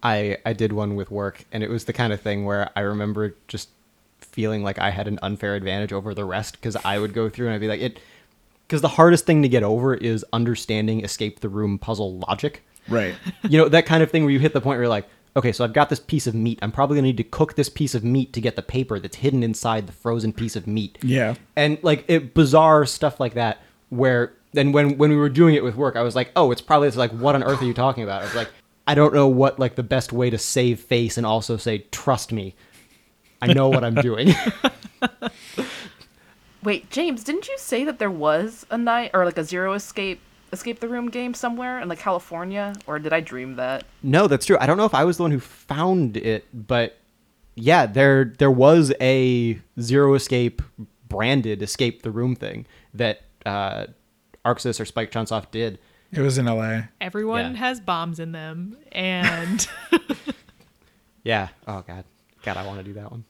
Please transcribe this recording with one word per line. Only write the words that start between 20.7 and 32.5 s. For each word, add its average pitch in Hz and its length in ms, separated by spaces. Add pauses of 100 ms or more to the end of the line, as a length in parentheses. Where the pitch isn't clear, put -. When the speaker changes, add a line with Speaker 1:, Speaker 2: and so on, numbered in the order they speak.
Speaker 2:
Yeah. 123 340 (200)
Speaker 1:
And, 151 260
like, 151 280
it, 156 240
bizarre 156 520
stuff - 360
like 120 140
that 117 240 (300)
where, 127 440 (200)
and 139 200
when, 143 240
when 151 140
we 151 40
were 147 140
doing 156 260
it 143 80
with 120 140
work, 135 180
I 117 60
was 117 140
like, 127 200
"Oh, 156 160
it's 120 100
probably," 147 280
it's 113 80
like, 120 140
"What 127 240
on 135 80
earth 131 180
are 131 40
you 120 80
talking 123 300
about?" 98 180
I 101 40
was 104 100
like, 117 140 (380)
"I 147 80
don't 147 180
know 139 140
what, 135 320
like, 127 160
the 127 80
best 123 300
way 123 160
to 113 80
save 120 420
face 117 380
and 117 80
also 110 320
say, 107 220 (120)
'Trust - 400
me, 98 220 (880)